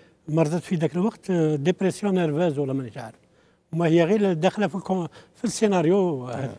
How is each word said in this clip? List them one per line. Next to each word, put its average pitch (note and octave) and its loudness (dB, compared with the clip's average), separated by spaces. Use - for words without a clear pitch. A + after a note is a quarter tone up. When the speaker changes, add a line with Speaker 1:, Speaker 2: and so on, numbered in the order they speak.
Speaker 1:
مرضت D#3 0
في - -2
ذاك D#3 -2
الوقت، F#3+ -4
آه، D#3+ 2
ديبرسيون F#3 0
نيرفوز D#3+ 0
ولا C3+ -2
مانيش B2+ -6
عارف. A2+ -14
وما E3 0
هي E3 6
غير G3 2
داخلة F3+ 0
في D#3 -6
الكون-، F3+ -2
في - -10
السيناريو. F3+ 0
Speaker 2:
آه، B2+ -6